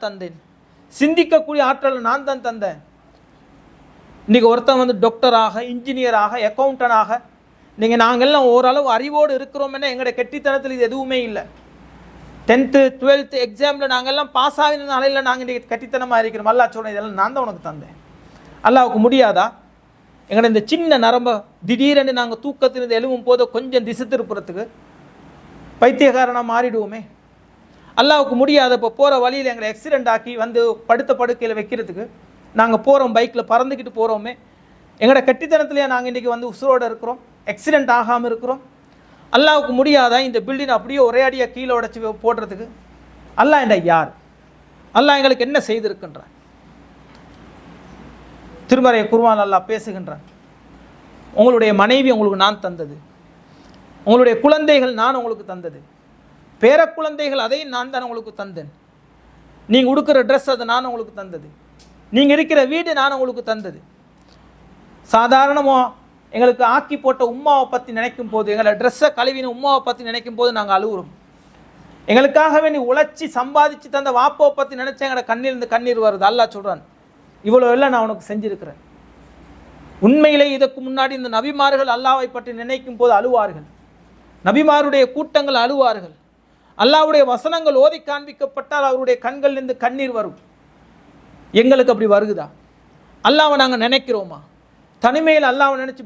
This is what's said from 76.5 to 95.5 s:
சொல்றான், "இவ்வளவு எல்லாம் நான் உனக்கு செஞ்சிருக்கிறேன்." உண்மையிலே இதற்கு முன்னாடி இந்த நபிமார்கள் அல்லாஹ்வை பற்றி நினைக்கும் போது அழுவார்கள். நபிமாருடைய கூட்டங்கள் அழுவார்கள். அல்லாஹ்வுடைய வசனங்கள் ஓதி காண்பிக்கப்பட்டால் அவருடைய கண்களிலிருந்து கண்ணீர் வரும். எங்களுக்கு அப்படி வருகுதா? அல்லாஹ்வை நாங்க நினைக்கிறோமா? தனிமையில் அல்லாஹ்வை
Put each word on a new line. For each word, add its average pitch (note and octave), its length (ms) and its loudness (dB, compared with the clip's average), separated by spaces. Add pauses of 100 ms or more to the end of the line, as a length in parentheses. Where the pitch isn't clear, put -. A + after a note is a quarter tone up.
சொல்றான், F#3+ 240 -8 (640)
"இவ்வளவு A#3+ 300 4
எல்லாம் C4+ 180 2
நான் B3 120 0
உனக்கு A3 320 -8
செஞ்சிருக்கிறேன்." G3+ 420 -10 (1200)
உண்மையிலே C#4+ 500 4
இதற்கு C4+ 300 -2
முன்னாடி C4 300 -4
இந்த B3+ 180 -8
நபிமார்கள் C#4 580 0
அல்லாஹ்வை B3+ 400 0
பற்றி B3 260 -14
நினைக்கும் B3 440 -10
போது A#3+ 180 4
அழுவார்கள். G3+ 520 0 (800)
நபிமாருடைய C#4 680 2
கூட்டங்கள் C#4+ 420 -2
அழுவார்கள். A#3 600 0 (640)
அல்லாஹ்வுடைய D4+ 460 4
வசனங்கள் D#4 500 -2
ஓதி D4+ 260 2
காண்பிக்கப்பட்டால் C#4+ 880 -6
அவருடைய B3+ 320 -2
கண்களிலிருந்து C4+ 560 -4
கண்ணீர் B3+ 360 -4
வரும். G#3 260 -8 (1120)
எங்களுக்கு B3+ 400 4
அப்படி G#3+ 180 0
வருகுதா? G3+ 380 0 (800)
அல்லாஹ்வை D4 280 4
நாங்க C4 200 2
நினைக்கிறோமா? A3+ 640 -4 (580)
தனிமையில் D4+ 440 2
அல்லாஹ்வை C#4 320 2